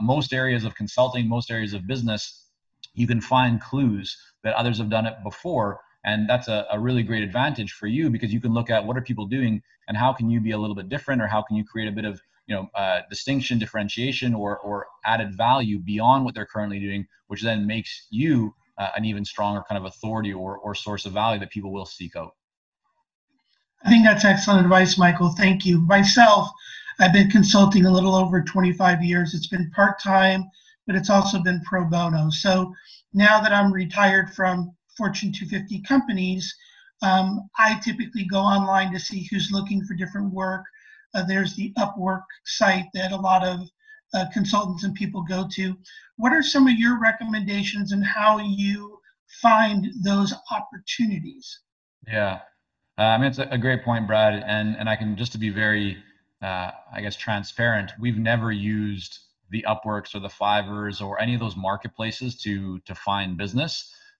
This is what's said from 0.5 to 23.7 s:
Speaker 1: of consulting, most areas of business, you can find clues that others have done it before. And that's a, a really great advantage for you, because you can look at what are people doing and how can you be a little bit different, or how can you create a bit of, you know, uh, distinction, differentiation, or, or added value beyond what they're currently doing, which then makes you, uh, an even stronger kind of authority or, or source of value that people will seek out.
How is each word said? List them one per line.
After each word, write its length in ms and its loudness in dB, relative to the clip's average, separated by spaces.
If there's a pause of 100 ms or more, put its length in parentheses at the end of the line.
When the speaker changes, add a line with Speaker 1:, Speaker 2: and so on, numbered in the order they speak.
Speaker 1:
of 100 -8
consulting, 540 -2
most 220 -4
areas 220 -4
of 140 -8
business, 600 -6 (480)
you 120 0
can 140 0
find 400 2
clues 560 -2 (260)
that 120 -2
others 240 0
have 100 -4
done 160 0
it 80 -6 (100)
before. 560 -4 (240)
And 260 0
that's 180 0
a, 240 -2
a 80 -2
really 240 0
great 200 -2
advantage 500 -2
for 140 -10
you, 220 0
because 240 -2
you 80 -2
can 120 -2
look 160 -2
at 160 0
what 120 -4
are 40 -4
people 240 -6
doing 360 -2 (260)
and 80 -6
how 160 2
can 180 -2
you 120 0
be 100 -2
a 60 -2
little 180 -6
bit 140 -12
different, 320 -4
or 60 -2
how 140 0
can 140 -6
you 80 -2
create 240 -8
a 40 -6
bit 140 -6
of, 140 -8 (280)
you 80 -4
know, 200 -8
uh, 340 0
distinction, 500 -4
differentiation, 720 -4
or, 260 -4
or 280 -8 (180)
added 300 -2
value 440 0
beyond 440 2
what 100 -4
they're 120 -10
currently 340 -6
doing, 260 -6 (220)
which 140 -10
then 260 0
makes 420 -6
you, 440 2 (240)
uh, 180 -4
an 80 -4
even 220 -4
stronger 420 -4
kind 100 -4
of 80 -8
authority 460 -6
or, 280 -8
or 140 -8
source 320 -8
of 60 -10
value 280 0
that 100 -10
people 240 -10
will 120 -10
seek 300 -16
out. 160 -12 (1500)